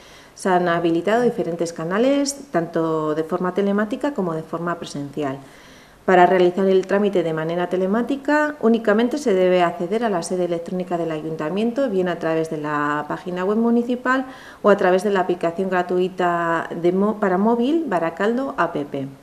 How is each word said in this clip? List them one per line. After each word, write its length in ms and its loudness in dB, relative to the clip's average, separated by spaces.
Se 160 -4
han 180 4
habilitado 540 2
diferentes 500 -2
canales, 640 0
tanto 640 0
de 80 -2
forma 300 -4
telemática 600 -2
como 200 -4
de 100 -6
forma 340 -6
presencial. 580 -6
Para 220 8
realizar 420 4
el 180 4
trámite 380 0
de 80 -2
manera 360 -2
telemática, 920 0
únicamente 580 2
se 160 0
debe 300 4
acceder 400 -2
a 40 0
la 140 -2
sede 220 -2
electrónica 520 -4
del 140 -2
Ayuntamiento, 800 -2
bien 180 0
a 120 -4
través 300 -2
de 80 -6
la 500 -2
página 360 -6
web 120 0
municipal 720 0
o 80 6
a 60 6
través 260 4
de 80 0
la 80 2
aplicación 520 -2
gratuita 1000 0
de 220 0
mo-, 260 0
para 180 2
móvil, 520 2
Baracaldo 720 -2
App. 180 0